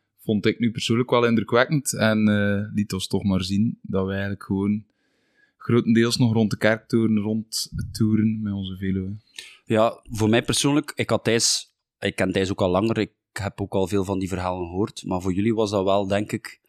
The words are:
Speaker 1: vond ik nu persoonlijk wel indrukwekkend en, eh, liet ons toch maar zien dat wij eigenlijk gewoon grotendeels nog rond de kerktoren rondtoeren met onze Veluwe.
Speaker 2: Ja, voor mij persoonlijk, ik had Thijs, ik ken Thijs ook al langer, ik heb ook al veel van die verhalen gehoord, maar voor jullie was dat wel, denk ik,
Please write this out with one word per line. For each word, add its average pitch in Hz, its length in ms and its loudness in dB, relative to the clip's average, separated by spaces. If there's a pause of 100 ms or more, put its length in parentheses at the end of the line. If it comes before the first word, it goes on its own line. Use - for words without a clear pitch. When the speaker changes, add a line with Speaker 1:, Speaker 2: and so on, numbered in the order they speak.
(180)
Speaker 1:
vond 107 280 -2
ik 107 120 0
nu 117 120 0
persoonlijk 117 400 -2
wel 120 160 4
indrukwekkend 120 680 2
en, 107 340 2
eh, 104 460 0
liet 104 180 -2
ons 95 140 -4
toch 95 160 -2
maar 95 200 2
zien 101 400 0
dat 95 220 -2
wij 95 80 -4
eigenlijk 98 320 -6
gewoon 104 400 -2 (720)
grotendeels 113 600 2
nog 117 160 4
rond 107 180 2
de 107 60 -4
kerktoren 110 600 0
rondtoeren 110 1200 -2
met 101 100 -4
onze 95 240 -6
Veluwe. 95 400 -4 (480)
Speaker 2:
Ja, 110 360 2 (100)
voor 107 180 0
mij 120 140 4
persoonlijk, 143 520 0
ik - 160 -2
had 110 140 0
Thijs, - 500 0 (240)
ik 101 180 -4
ken 92 160 0
Thijs 95 180 0
ook 98 120 -4
al 92 80 2
langer, 107 280 0
ik 104 140 -2 (200)
heb 98 280 -8
ook 98 140 -6
al 95 120 2
veel 98 180 0
van 95 140 -2
die 92 100 -2
verhalen 90 380 -4
gehoord, 92 400 -4
maar 92 140 -2
voor 92 120 -2
jullie 104 220 0
was 104 160 0
dat 98 140 0
wel, 98 220 2
denk 101 260 -2
ik, - 360 -8